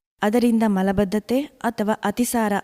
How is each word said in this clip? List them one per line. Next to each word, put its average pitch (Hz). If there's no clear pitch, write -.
ಅದರಿಂದ 226
ಮಲಬದ್ಧತೆ 202
ಅಥವಾ 220
ಅತಿಸಾರ 220